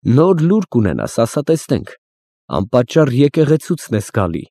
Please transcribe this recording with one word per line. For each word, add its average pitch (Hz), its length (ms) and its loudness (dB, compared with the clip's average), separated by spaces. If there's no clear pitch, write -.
"Նոր 156 320 4
լուր 202 240 0
կունենաս, 82 480 -2
ասա 117 240 -2
տեսնենք, 151 440 -2
անպատճառ 123 680 0
եկեղեցուցն 147 800 0
ես - 160 -12
գալի"։ 82 340 -2